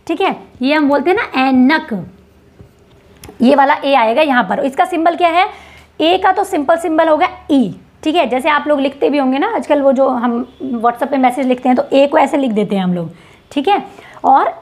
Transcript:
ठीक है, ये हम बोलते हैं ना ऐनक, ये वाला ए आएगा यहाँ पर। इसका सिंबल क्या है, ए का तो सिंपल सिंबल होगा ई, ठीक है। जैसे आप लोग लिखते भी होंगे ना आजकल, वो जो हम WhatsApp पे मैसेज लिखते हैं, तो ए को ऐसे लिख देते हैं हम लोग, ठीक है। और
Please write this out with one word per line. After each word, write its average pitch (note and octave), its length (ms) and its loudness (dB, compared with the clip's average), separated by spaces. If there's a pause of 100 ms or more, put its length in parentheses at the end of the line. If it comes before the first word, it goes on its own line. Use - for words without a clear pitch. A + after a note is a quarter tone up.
ठीक D#4+ 140 -4
है, F4+ 140 -2 (260)
ये C4+ 120 0
हम D4+ 160 2
बोलते C#4+ 200 0
हैं F#4+ 80 2
ना C4+ 240 -4
ऐनक, C4+ 520 2 (1500)
ये C4 160 4
वाला C4+ 200 4
ए C#4 200 -2
आएगा A#3 260 2
यहाँ C4 240 2
पर। G3 160 -4
इसका C#4 240 0
सिंबल E4+ 300 0
क्या F4 140 0
है, F4+ 180 2 (540)
ए E4+ 160 2
का F#4+ 140 2
तो G4 140 -2
सिंपल E4 320 -2
सिंबल D#4+ 320 0
होगा E4 200 0 (220)
ई, A#3 240 2 (280)
ठीक D#4 120 -2
है। D#4+ 140 2
जैसे B3+ 200 -2
आप D4 180 0
लोग D4 120 0
लिखते C#4 300 -2
भी C#4 80 0
होंगे C4 200 0
ना D#4+ 180 -2
आजकल, D4 260 0
वो C4+ 120 4
जो C4 160 2
हम A#3+ 320 -2 (200)
WhatsApp A#3+ 480 -2
पे C#4 80 -2
मैसेज B3+ 300 0
लिखते B3+ 220 -2
हैं, C4 60 4
तो C#4 80 0 (100)
ए C#4 140 4
को D4 100 0
ऐसे D4+ 200 2
लिख C4+ 160 -2
देते G#3 220 -2
हैं F#3+ 80 -2
हम F3+ 100 -2
लोग, E3+ 160 -6 (420)
ठीक - 160 -4
है। G4 160 0 (420)
और D#4+ 360 4